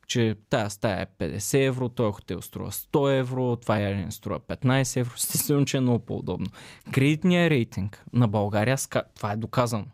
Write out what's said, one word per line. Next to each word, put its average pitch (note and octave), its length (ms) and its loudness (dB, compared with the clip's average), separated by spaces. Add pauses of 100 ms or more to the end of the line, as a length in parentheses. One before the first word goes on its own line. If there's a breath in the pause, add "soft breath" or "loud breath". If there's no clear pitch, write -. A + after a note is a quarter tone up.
че A2+ 280 2 (140)
тая A2 200 0
стая F#2+ 320 -2
е F2 40 -6
петдесет G2 560 -2
евро, B2+ 280 0
този A2 240 0
хотел - 280 -8
струва F#2 300 -10
сто C#3 380 0
евро, B2+ 460 0
това G#2+ 240 0
ядене G2 320 -2
струва - 280 -8
петнайсет B2+ 580 0
евро. B2 200 -2
Естествено, C#3+ 480 0
че - 120 -2
е C3 40 0
много A#2+ 180 2
по-удобно. F#2 480 -6 (440 loud breath)
Кредитният D#3+ 600 4
рейтинг A2+ 520 0 (100)
на A#2+ 140 6
България G#2+ 500 2
ска-, - 260 -2 (120)
това G#2 160 -4
е A2 60 -4
доказано. A2+ 560 -2